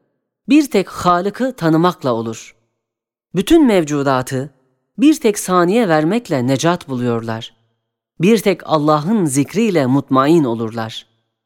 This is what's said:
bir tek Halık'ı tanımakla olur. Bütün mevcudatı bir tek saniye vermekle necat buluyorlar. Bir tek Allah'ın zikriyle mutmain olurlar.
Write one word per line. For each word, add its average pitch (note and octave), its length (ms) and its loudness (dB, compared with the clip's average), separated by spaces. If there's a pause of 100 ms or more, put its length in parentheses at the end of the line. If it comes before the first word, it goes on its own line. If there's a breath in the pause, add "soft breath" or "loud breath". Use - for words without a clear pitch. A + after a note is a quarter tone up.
(480)
bir C#4+ 220 2
tek F#3+ 180 0
Halık'ı G3 640 -2
tanımakla D#3+ 600 0
olur. A2+ 440 -8 (800)
Bütün D4 320 4
mevcudatı C#3+ 840 0 (480)
bir D4 220 2
tek G#3+ 180 0
saniye F#3 500 0
vermekle D#3+ 580 0
necat C#3 420 -2
buluyorlar. A#2 680 -6 (680)
Bir G#3 180 4
tek F#3+ 260 -2
Allah'ın D#3 600 0
zikriyle D3+ 640 0
mutmain C#3 580 2
olurlar. A2+ 640 -6 (400)